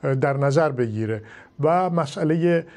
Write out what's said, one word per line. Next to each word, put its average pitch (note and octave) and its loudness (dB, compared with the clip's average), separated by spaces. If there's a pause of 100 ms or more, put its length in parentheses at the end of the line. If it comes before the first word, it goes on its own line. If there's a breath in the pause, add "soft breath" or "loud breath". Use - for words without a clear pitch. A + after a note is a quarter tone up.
اه، C3+ 0
در C#3 0
نظر C#3+ 2
بگیره A2 -4 (380 loud breath)
و F3 2
مسئلهٔ، E3 0 (120 loud breath)